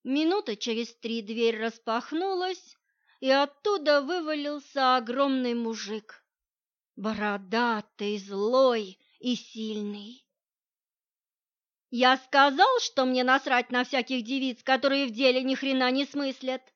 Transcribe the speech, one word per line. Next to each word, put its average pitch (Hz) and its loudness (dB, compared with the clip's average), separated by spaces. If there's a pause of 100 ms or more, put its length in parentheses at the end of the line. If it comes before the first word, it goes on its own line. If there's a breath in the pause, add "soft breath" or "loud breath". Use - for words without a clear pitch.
Минуты 320 0
через 226 -6
три 233 -6
дверь 226 0
распахнулась, 320 -4 (440)
и 262 0
оттуда 285 2
вывалился 294 -2
огромный 254 0
мужик. 220 -6 (720)
Бородатый, 208 -4
злой 208 0 (200)
и 240 -4
сильный. 214 -10 (1700)
«Я 254 4
сказал, 285 4
что - 0
мне 254 0
насрать 254 2
на 247 0
всяких 247 -4
девиц, 262 -4
которые 269 2
в 233 -6
деле 254 2
ни 262 0
хрена 262 0
не 269 0
смыслят. 262 -6 (140)